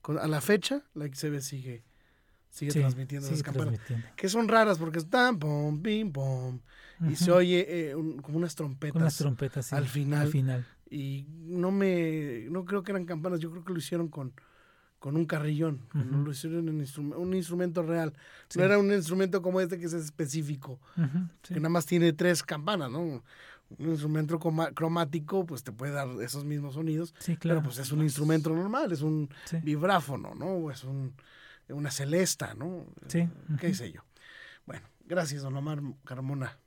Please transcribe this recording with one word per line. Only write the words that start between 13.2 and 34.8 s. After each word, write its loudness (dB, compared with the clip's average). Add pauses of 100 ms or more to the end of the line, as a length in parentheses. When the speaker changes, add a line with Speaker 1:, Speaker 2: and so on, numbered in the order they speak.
Speaker 1:
yo -6
creo -14
que -6
lo -2
hicieron -2
con, -8 (680)
con -2
un 4
carrillón, 0 (140)
Speaker 2:
Ujú. 2
Speaker 1:
lo -4
hicieron -4
en -2
instrum-, -6
un -2
instrumento 0
real, 0 (340)
Speaker 2:
Sí. -4
Speaker 1:
no 8
era 8
un 6
instrumento 2
como 2
este 0
que -6
es -4
específico, -4 (180)
Speaker 2:
Ujú, 0 (140)
sí. -8
Speaker 1:
que 0
nada 0
más 2
tiene 6
tres 4
campanas, -2
¿no? -4 (760)
Un -4
instrumento 0
coma-, 0
cromático, 0
pues -8
te -10
puede -4
dar -2 (140)
esos -6
mismos -4
sonidos, -2
Speaker 2:
Sí, -2
Speaker 1:
pero -2
Speaker 2:
claro. 2
Speaker 1:
pues -4
es -6
un 2
instrumento 4
normal, 0
es -2
un 0 (160)
Speaker 2:
Sí. -4
Speaker 1:
vibráfono, 2
¿no? -6
O -2
es -12
un, -6 (540)
una -4
celesta, 0
¿no? -8 (220)
Speaker 2:
Sí, 2 (320)
Speaker 1:
Qué -2
Speaker 2:
ujú. 2
Speaker 1:
sé -8
yo. -18 (640)
Bueno, -14 (180)